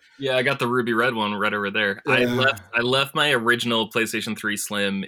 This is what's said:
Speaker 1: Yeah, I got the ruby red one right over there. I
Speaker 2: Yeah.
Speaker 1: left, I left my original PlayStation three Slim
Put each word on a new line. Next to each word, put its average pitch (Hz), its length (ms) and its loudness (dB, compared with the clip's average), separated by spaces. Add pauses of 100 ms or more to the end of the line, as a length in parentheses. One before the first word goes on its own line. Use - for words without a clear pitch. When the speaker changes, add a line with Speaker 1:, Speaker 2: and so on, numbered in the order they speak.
(180)
Speaker 1:
Yeah, 131 200 0
I 127 60 2
got 135 160 0
the 123 80 2
ruby 120 260 2
red 120 200 2
one 104 200 0
right 104 200 0
over 101 160 -2
there. 101 380 0
I 117 120 4
Speaker 2:
Yeah. 123 140 2
Speaker 1:
left, 131 300 0 (100)
I 117 60 0
left 131 340 0
my 147 180 2
original 117 580 0
PlayStation 110 480 -4
three 104 180 -4
Slim 98 520 -4